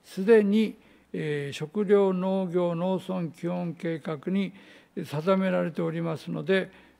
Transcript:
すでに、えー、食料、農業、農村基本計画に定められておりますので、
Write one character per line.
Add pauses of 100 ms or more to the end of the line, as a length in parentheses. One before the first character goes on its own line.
す
で
に、 (360)
え
ー、
食
料、
農
業、
農
村
基
本
計
画 (140)
に (520)
定
め
ら
れ
て
お
り
ま
す
の
で、 (280)